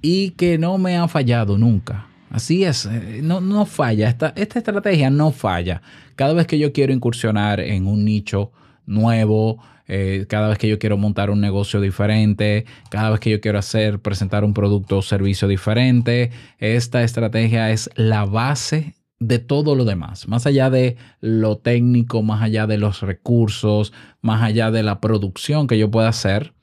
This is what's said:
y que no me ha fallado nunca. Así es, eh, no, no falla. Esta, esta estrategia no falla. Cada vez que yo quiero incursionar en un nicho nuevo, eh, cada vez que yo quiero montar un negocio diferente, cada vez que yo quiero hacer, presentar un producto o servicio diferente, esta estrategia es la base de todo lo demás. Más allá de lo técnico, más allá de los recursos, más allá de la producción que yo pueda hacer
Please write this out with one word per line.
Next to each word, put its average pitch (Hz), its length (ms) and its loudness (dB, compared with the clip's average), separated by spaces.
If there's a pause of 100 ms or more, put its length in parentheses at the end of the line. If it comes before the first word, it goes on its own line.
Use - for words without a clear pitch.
y 185 300 0
que 175 260 0
no 175 220 0
me 180 180 0
ha 170 100 0
fallado 120 500 0
nunca. 107 500 0 (240)
Así 175 320 0
es, 143 240 -2
eh, 107 340 -8
no, 170 180 -2
no 202 280 0
falla. 113 420 0
Esta, 131 260 -2
esta 208 220 -4
estrategia 196 540 0
no 147 200 4
falla. 87 520 -4 (320)
Cada 139 180 0
vez 165 140 2
que 156 100 0
yo 147 160 0
quiero 135 180 2
incursionar 110 680 0
en 92 260 -2
un 104 180 0
nicho 104 480 -2 (360)
nuevo, 110 760 2 (260)
eh, 98 400 -4
cada 107 220 0
vez 104 80 0
que 107 100 -2
yo 107 120 0
quiero 104 180 0
montar 101 320 0
un 104 100 0
negocio 101 400 -2
diferente, 104 840 0 (240)
cada 107 220 -2
vez 104 80 2
que 117 100 -2
yo 107 100 0
quiero 104 200 -2
hacer, 107 400 -2
presentar 101 440 -2
un 104 120 0
producto 101 420 0
o 95 60 0
servicio 98 440 0
diferente, 120 840 2 (260)
esta 120 460 0
estrategia 113 680 0
es 110 260 -2
la 110 300 2
base 139 680 -4 (220)
de 117 220 0
todo 143 360 0
lo 127 100 2
demás. 95 420 -4
Más 117 180 -2
allá 135 240 4
de 127 280 2 (240)
lo 110 360 0
técnico, 120 640 2
más 107 200 0
allá 110 260 0
de 107 100 0
los 104 240 -2
recursos, 107 920 0 (280)
más 110 200 0
allá 110 300 2
de 110 120 0
la 101 160 -2
producción 110 680 -2
que 117 100 2
yo 107 120 2
pueda 113 200 2
hacer 104 540 -2